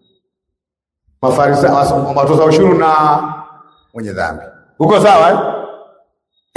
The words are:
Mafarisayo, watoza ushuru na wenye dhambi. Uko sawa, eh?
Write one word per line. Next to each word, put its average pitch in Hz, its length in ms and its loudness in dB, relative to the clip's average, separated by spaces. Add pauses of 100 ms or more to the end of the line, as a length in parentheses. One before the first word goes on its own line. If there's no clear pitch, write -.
(1200)
Mafarisayo, 139 540 0 (400)
watoza 151 300 0
ushuru 175 280 2
na 160 200 0 (1000)
wenye 107 200 -12
dhambi. 85 300 -8 (360)
Uko 190 220 4
sawa, 180 300 4
eh? 208 80 0 (1160)